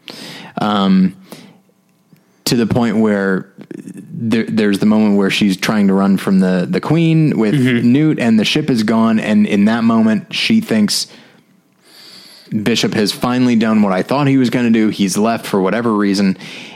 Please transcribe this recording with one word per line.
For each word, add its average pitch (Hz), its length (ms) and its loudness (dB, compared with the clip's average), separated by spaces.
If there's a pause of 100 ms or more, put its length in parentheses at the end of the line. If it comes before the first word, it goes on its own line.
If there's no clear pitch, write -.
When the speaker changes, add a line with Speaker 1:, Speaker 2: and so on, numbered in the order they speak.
(600)
Speaker 1:
Um, 95 560 0 (1300)
to 131 140 -2
the 117 100 0
point 117 300 -2
where 101 520 0 (280)
there, - 680 -6
there's 104 360 0
the 104 60 0
moment 107 320 2
where 98 140 2
she's 98 240 0
trying 104 320 0
to 95 60 2
run 98 240 2
from 95 240 0
the, 92 280 0
the 92 120 -2
Queen 160 580 2
with 110 160 0
Speaker 2:
Mm-hmm. 120 380 2
Speaker 1:
Newt, 151 260 2
and 113 180 2
the 104 80 2
ship 151 240 -2
is 117 140 0
gone. 113 360 0
And 104 280 2
in 101 180 2
that 113 200 0
moment, 113 500 0
she - 240 0
thinks 110 480 -2 (1600)
Bishop 110 300 -2
has 104 180 0
finally 123 440 0
done 110 260 2
what 101 100 2
I 92 120 0
thought 139 240 -2
he 135 100 2
was 127 120 2
gonna 120 200 0
do. 110 200 2
He's 98 280 -2
left 110 280 -2
for 104 140 -2
whatever 107 340 0
reason. 101 440 0 (380)